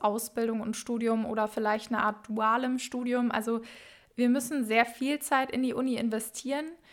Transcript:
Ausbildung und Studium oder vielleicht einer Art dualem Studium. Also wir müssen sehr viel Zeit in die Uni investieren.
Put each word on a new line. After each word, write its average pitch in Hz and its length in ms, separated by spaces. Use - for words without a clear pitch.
Ausbildung 226 580
und 220 160
Studium 226 480
oder 220 220
vielleicht 214 460
einer 220 100
Art 214 240
dualem 233 540
Studium. 247 500
Also 226 300
wir 247 120
müssen 247 360
sehr 226 220
viel 269 340
Zeit 262 320
in 254 100
die 254 100
Uni 254 220
investieren. 233 720